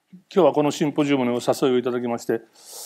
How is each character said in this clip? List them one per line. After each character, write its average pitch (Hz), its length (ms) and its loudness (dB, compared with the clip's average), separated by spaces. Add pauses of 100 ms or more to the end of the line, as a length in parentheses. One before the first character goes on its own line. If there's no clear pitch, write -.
(300)
日 196 120 2
は 139 120 6
こ 147 80 2
の 147 80 2
シ 151 160 -2
ン 143 60 0
ポ 147 120 0
ジ 143 100 0
ウ 139 40 2
ム 127 80 0
の 120 80 0
お 123 40 -2
誘 127 360 0
い - 40 2
を - 20 4
い - 20 0
た 127 80 -4
だ 123 100 -4
き 123 80 -6
ま 117 120 -4
し - 80 -12
て、 117 140 -2 (440)